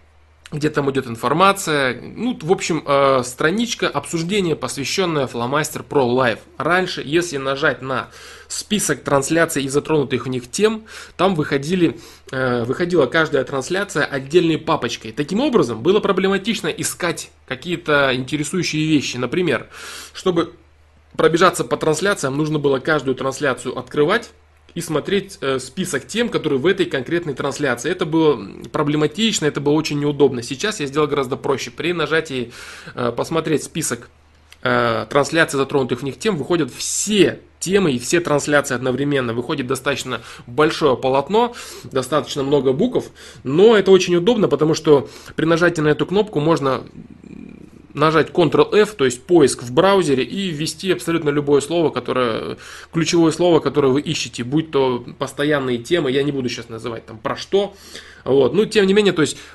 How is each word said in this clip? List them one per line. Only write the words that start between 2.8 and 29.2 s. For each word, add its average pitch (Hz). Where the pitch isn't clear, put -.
э, 139
страничка 185
обсуждения, 170
посвященная 139
Flowmaster 123
Pro 135
Live. 120
Раньше, 170
если 151
нажать 135
на 127
список -
трансляций 151
и 135
затронутых 139
в 135
них 127
тем, 214
там 190
выходили, 151
э, 123
выходила 165
каждая 147
трансляция 160
отдельной 151
папочкой. 123
Таким 160
образом, 160
было 190
проблематично 190
искать -
какие-то 147
интересующие 151
вещи. 143
Например, 127
чтобы 170
пробежаться 165
по 147
трансляциям, 156
нужно 151
было 139
каждую 135
трансляцию 131
открывать 151
и 170
смотреть, 165
э, 135
список -
тем, 226
которые 151
в 127
этой 185
конкретной 151
трансляции. 139
Это 180
было, 156
м, 98
проблематично, 151